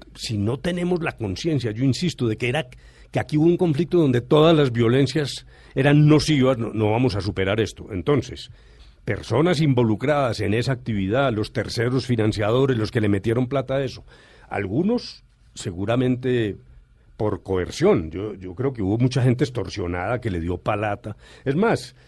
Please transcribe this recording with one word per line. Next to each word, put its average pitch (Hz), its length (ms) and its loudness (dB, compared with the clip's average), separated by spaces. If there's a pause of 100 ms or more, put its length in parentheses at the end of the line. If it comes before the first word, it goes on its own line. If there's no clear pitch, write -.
(140)
si - 220 -6
no 104 220 -2
tenemos 175 440 -2
la 156 140 -4
conciencia, 117 560 -4
yo 110 100 -4
insisto, 135 460 0
de 107 80 -2
que 120 140 -4
era, 147 160 -4 (440)
que 135 100 -2
aquí - 180 -2
hubo 151 80 4
un 170 100 4
conflicto 170 420 2
donde 131 220 4
todas 156 340 6
las 147 160 4
violencias 131 760 0 (280)
eran 147 320 6
nocivas, 143 520 4
no, 113 160 -6
no 107 160 2
vamos 117 260 2
a 101 60 -2
superar 95 360 0
esto. - 320 -4
Entonces, 104 600 -4 (540)
personas 135 560 0
involucradas 123 800 0
en 98 140 -2
esa 120 180 -2
actividad, 120 600 -2
los 104 200 -4
terceros 117 540 -2
financiadores, 113 680 0
los 107 140 -2
que 117 100 0
le 104 80 2
metieron 113 400 0
plata 135 280 -2
a 139 80 -2
eso, 123 200 -12 (440)
algunos 120 760 -2 (300)
seguramente 120 1000 0 (600)
por 104 260 -2
coerción. 95 680 0
Yo, 101 240 -8
yo 92 200 -14
creo 131 180 -4
que 113 100 -8
hubo 95 140 2
mucha 123 260 2
gente 127 220 2
extorsionada 95 800 -6
que 113 80 -4
le 87 100 -2
dio 87 160 -4
palata. 104 600 -6 (280)
Es 139 100 -2
más, 190 400 -2 (140)